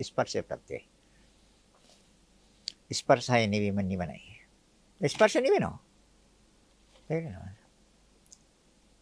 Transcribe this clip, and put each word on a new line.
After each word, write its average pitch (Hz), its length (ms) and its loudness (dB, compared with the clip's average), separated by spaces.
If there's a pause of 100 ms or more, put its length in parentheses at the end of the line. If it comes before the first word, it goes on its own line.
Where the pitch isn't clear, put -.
ස්පර්ශය - 420 -2
ප්‍රත්‍යයයි. - 400 -12 (2000)
ස්පර්ශය 120 580 2
නිවීම 101 360 0
නිවනයි. 92 480 -6 (720)
ස්පර්ශ 214 360 2
නිවෙනවා. 247 420 2 (1200)
තේරෙනවද? 101 540 -8 (1400)